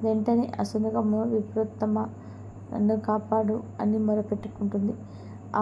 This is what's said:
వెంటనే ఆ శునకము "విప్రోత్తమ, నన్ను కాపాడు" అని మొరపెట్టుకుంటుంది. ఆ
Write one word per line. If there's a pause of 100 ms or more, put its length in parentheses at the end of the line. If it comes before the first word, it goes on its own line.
వెంటనే
ఆ
శునకము (100)
"విప్రోత్తమ, (720)
నన్ను
కాపాడు" (240)
అని
మొరపెట్టుకుంటుంది. (600)
ఆ